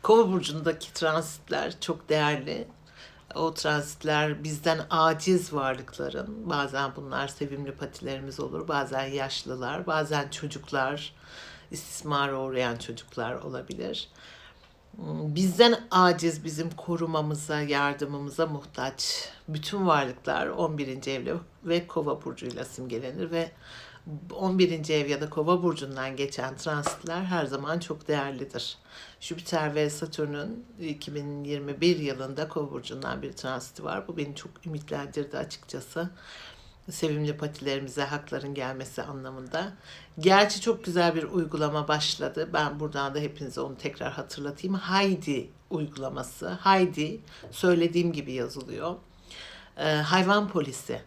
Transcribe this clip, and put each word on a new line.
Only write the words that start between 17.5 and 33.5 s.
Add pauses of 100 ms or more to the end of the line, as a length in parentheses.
yardımımıza
muhtaç (200)
bütün
varlıklar
on
birinci
evle (300)
ve
Kova
burcuyla
simgelenir
ve (800)
on
birinci
ev
ya
da
Kova
burcundan
geçen
transitler
her
zaman
çok
değerlidir. (420)
Jüpiter
ve
Satürn'ün (140)
iki
bin
yirmi
bir
yılında
Kova
burcundan
bir
transiti